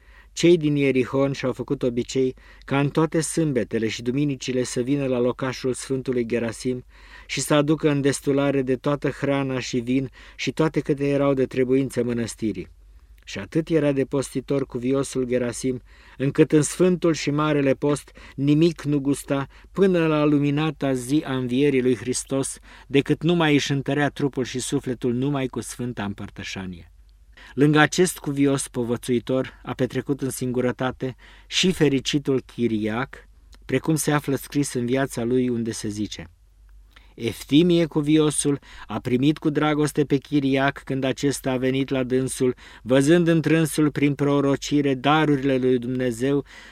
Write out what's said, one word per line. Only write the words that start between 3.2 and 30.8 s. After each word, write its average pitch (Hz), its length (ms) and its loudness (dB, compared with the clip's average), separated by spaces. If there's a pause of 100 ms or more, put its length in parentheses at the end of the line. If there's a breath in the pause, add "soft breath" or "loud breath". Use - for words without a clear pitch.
sâmbetele 120 680 -2
și 110 140 -8
duminicile 127 600 -2
să 123 180 -4
vină 139 260 -2
la 127 120 0
locașul 123 540 -2
Sfântului 123 540 -4
Gerasim 117 580 -4 (420 loud breath)
și - 140 -6
să 151 140 0
aducă 147 360 2
în 143 100 2
destulare 139 640 2
de 127 140 -2
toată 143 320 -2
hrana 135 500 -2
și 123 200 -4
vin 127 320 -2 (260 loud breath)
și - 160 -4
toate 156 280 0
câte 143 280 -2
erau 139 260 2
de 131 120 2
trebuință 127 560 0
mănăstirii. 110 640 -4 (560)
Și - 140 -12
atât 156 300 -4
era 147 240 2
de 135 120 0
postitor 135 640 -2
Cuviosul 131 580 -2
Gerasim, 123 580 -2 (340 soft breath)
încât 143 360 2
în 151 100 6
Sfântul 175 520 0
și 143 160 -4
Marele 147 440 2
Post 143 360 -2 (260 loud breath)
nimic 147 460 2
nu 143 180 0
gusta 139 460 -2 (260 soft breath)
până 180 340 4
la 151 180 2
luminata 143 680 0
zi 131 340 0
a 135 100 -4
învierii 131 460 2
lui 127 140 2
Hristos, 127 600 -4 (280 loud breath)
decât 139 360 2
numai 160 320 2
își 143 180 0
întărea 139 360 0
trupul 135 360 -4
și 127 140 -6
sufletul 127 540 -4
numai 131 340 -2
cu 120 140 -8
Sfânta 120 440 -8
Împărtășanie. 98 880 -10 (640 loud breath)
Lângă 147 240 6
acest 175 400 4
cuvios 139 500 -2
povățuitor 123 920 -4
a 131 120 -10
petrecut 131 480 -4
în 131 80 -4
singurătate 127 840 -4 (300 soft breath)